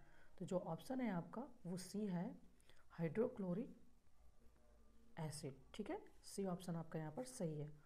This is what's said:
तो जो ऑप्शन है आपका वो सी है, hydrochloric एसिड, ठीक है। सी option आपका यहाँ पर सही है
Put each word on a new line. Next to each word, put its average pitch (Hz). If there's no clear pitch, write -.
तो 180
जो 180
ऑप्शन 254
है 226
आपका 180
वो 180
सी 202
है, 196
hydrochloric 180
एसिड, 143
ठीक 208
है। 415
सी -
option 175
आपका 160
यहाँ 156
पर 254
सही 156
है 151